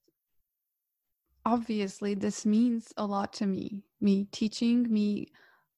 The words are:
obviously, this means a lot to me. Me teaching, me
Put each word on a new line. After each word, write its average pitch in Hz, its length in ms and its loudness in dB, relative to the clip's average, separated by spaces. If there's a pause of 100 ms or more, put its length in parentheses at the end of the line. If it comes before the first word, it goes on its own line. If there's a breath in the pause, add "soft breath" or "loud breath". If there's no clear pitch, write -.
(1500)
obviously, 214 680 -2
this 202 300 -2
means 226 520 2
a 214 80 -4
lot 202 280 -2
to - 120 -4
me. 196 380 -4 (180)
Me 202 300 4
teaching, 233 600 0
me 208 400 0 (460 soft breath)